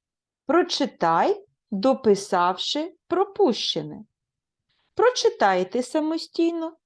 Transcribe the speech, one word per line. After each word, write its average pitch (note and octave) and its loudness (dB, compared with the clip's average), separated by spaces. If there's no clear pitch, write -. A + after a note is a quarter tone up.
Прочитай, C#4 0
дописавши G3+ 0
пропущене. C#4 -2
Прочитайте A#3+ 2
самостійно, E4 -4